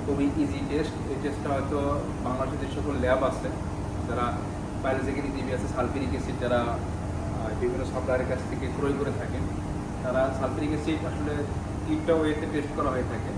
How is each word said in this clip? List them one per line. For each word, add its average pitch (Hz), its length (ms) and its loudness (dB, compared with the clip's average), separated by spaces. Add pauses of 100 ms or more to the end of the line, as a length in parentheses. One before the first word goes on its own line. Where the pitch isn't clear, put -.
খুবই 139 220 2 (160)
ইজি - 180 0 (100)
টেস্ট। 151 240 0 (160)
এই 135 120 -2
টেস্টটা 147 320 -2
হয়তো 139 240 0 (480)
বাংলাদেশে 131 360 0
যে - 140 -2
সকল 139 180 0 (100)
ল্যাব 127 160 6 (100)
আছে, - 180 -2 (600)
যারা 120 180 0 (560)
বাইরে 131 240 0
থেকে 143 140 0 (100)
ইজিবি 131 260 -2
আছে, - 200 -2
সালফিউরিক 131 380 0
অ্যাসিড - 300 -2
যারা, 120 200 4
আহ, - 120 0 (840)
বিভিন্ন 123 220 2 (100)
সাপ্লায়ারের 127 380 4
কাছ 127 100 2 (100)
থেকে 135 160 -2 (100)
ক্রয় 139 240 2
করে 139 200 2
থাকেন, - 220 0 (600)
তারা 127 200 4 (160)
সালফিউরিক 156 360 0
অ্যাসিড 156 260 0 (100)
আসলে 147 240 -2 (520)
তিনটা 156 320 2
ওয়েতে 156 340 2
টেস্ট 143 240 0
করা 147 180 2
হয়ে 123 180 0
থাকে। - 260 -2